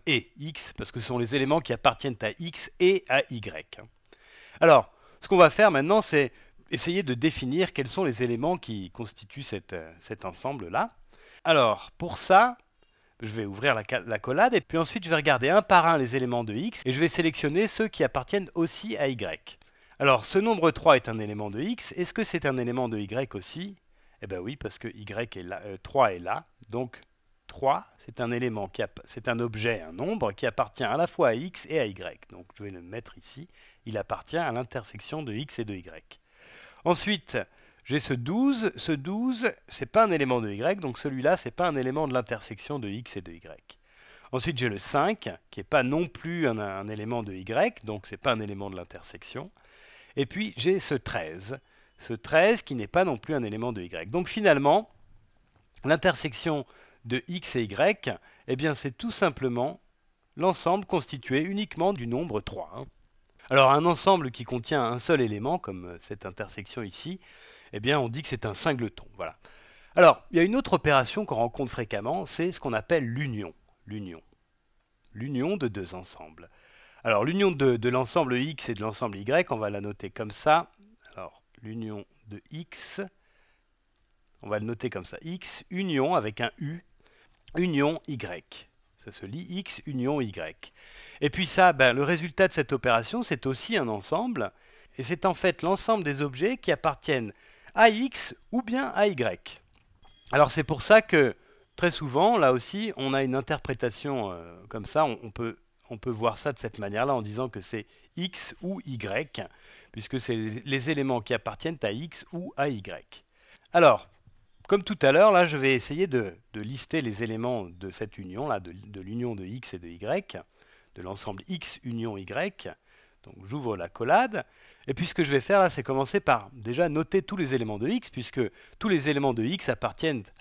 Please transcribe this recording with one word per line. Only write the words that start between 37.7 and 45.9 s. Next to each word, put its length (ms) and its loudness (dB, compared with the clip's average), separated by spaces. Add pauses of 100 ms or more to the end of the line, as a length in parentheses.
j'ai 120 0
ce 140 -2
douze. 640 0
Ce 160 -4
douze, 580 -2 (180)
c'est 220 -8
pas 140 6
un 60 2
élément 320 2
de 80 -4
Y, 300 -2
donc 180 -6
celui-là, 400 0
c'est 120 -8
pas 160 -2
un 100 0
élément 300 0
de 60 -4
l'intersection 640 -4
de 120 -6
X 260 -10
et 60 -8
de 100 -18
Y. 460 -20 (540)
Ensuite, 260 -2
j'ai 100 0
le 100 -4
cinq, 520 0 (200)
qui 100 -14
est 40 -12
pas 180 4
non 260 0